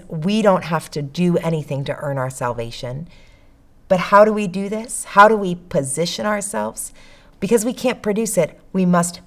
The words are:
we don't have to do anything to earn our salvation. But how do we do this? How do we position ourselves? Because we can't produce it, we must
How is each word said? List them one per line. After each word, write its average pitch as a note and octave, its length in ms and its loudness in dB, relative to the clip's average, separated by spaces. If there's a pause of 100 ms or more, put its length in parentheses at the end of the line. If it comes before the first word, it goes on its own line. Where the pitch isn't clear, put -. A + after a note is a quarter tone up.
we G3 360 -2
don't F#3 220 2
have D#3 260 -6
to D3+ 100 -6
do E3+ 360 0
anything D3+ 460 -4
to C#3+ 120 -6
earn C#3 240 -6
our C3 100 -2
salvation. B2 800 -8 (800)
But F3+ 120 2
how G3+ 240 6
do A3 80 6
we G#3 140 -2
do G3 240 -6
this? A3 360 -10
How G3+ 220 8
do A3 80 6
we F#3+ 200 -2
position E3 720 -4
ourselves? G#3+ 640 -6 (460)
Because G#3+ 260 2
we B3+ 80 -2
can't - 300 -4
produce G#3+ 340 -2
it, - 220 0 (140)
we F#3 120 2
must F3 420 0